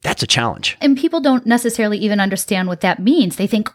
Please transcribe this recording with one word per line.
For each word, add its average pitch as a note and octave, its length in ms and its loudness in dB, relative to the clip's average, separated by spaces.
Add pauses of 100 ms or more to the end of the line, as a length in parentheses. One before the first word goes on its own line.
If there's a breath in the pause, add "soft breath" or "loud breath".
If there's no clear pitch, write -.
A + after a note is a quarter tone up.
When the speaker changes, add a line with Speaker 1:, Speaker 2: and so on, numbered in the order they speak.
Speaker 1:
that's - 200 -6
a - 40 -4
challenge. - 560 -2
Speaker 2:
And C#4 160 4
people E4 240 -2
don't B3+ 240 2
necessarily A#3 500 0
even G#3 240 0
understand F#3+ 480 -2
what F3 140 -6
that F3+ 180 0
means. G#3+ 360 2
They G3 100 -2
think, G#3+ 280 -2